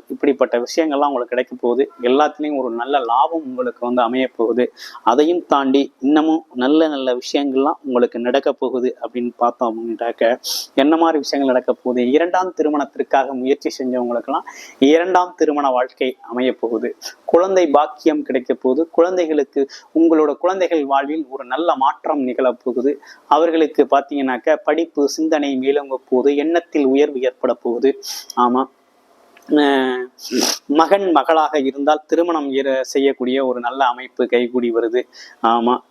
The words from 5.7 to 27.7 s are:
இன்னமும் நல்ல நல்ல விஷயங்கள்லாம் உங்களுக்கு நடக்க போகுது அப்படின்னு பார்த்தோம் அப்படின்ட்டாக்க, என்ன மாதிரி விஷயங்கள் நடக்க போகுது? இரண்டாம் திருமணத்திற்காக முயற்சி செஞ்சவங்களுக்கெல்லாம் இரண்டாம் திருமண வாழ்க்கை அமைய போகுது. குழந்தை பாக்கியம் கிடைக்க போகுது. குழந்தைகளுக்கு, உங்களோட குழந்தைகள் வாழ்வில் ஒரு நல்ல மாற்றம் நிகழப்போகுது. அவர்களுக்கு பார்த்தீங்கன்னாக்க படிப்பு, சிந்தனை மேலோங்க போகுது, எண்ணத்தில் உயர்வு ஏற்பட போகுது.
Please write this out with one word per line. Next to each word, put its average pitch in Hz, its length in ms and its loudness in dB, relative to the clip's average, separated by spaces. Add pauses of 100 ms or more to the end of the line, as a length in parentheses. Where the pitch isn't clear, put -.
இன்னமும் 156 420 2 (120)
நல்ல 143 340 2
நல்ல 135 280 -4
விஷயங்கள்லாம் 139 680 -2
உங்களுக்கு 123 360 0
நடக்க 127 340 0
போகுது 127 360 -4 (120)
அப்படின்னு 120 360 -6
பார்த்தோம் 123 320 -2
அப்படின்ட்டாக்க, 113 640 -4 (420)
என்ன 147 240 2
மாதிரி 160 260 2
விஷயங்கள் 139 300 -2
நடக்க 123 200 0
போகுது? 123 380 -2
இரண்டாம் 180 420 0
திருமணத்திற்காக 143 800 -2
முயற்சி 131 440 -2
செஞ்சவங்களுக்கெல்லாம் 123 720 -4 (300)
இரண்டாம் 175 580 4
திருமண 147 320 0
வாழ்க்கை 127 400 -2 (120)
அமைய 123 340 -2
போகுது. 113 360 -4 (340)
குழந்தை 180 440 2
பாக்கியம் 151 580 0
கிடைக்க 131 260 -4
போகுது. 139 360 -2
குழந்தைகளுக்கு, 160 720 0 (320)
உங்களோட 160 420 4
குழந்தைகள் 175 480 0
வாழ்வில் 139 440 -2
ஒரு 131 160 -14
நல்ல 139 300 -2
மாற்றம் 143 520 -2
நிகழப்போகுது. 127 680 -2 (340)
அவர்களுக்கு 160 580 2
பார்த்தீங்கன்னாக்க 139 800 0
படிப்பு, 160 460 -2
சிந்தனை 151 480 -2
மேலோங்க 135 380 2 (140)
போகுது, 127 260 4
எண்ணத்தில் 156 500 0
உயர்வு 139 360 2
ஏற்பட 127 320 -2
போகுது. - 140 -8 (760)